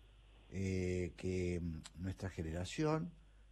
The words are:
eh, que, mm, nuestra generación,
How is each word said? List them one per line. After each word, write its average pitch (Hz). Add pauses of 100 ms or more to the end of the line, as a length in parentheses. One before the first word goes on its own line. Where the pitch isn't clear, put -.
(520)
eh, 90
que, 90
mm, 82
nuestra 95
generación, 151 (400)